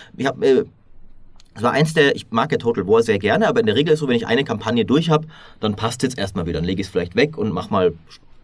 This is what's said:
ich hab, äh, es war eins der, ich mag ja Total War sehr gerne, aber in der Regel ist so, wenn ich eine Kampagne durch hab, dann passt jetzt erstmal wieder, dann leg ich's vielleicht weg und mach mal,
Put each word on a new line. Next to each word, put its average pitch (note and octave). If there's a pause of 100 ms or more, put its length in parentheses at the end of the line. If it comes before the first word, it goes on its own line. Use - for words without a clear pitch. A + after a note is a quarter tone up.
(160)
ich C3
hab, C3
äh, G4 (920)
es G#2
war A#2+
eins D#3
der, C#3+
ich -
mag A2+
ja A#2+
Total A2+
War A2+
sehr A2
gerne, G#2+
aber -
in -
der G#2+
Regel D3+
ist D3+
so, C#3+
wenn A#2+
ich A#2
eine B2+
Kampagne A2+
durch D#3
hab, D#3 (360)
dann G#2+
passt A2+
jetzt B2+
erstmal F#2+
wieder, E2
dann E2
leg F#2
ich's G2
vielleicht F2
weg D3
und G#2
mach F#2
mal, F#2 (520)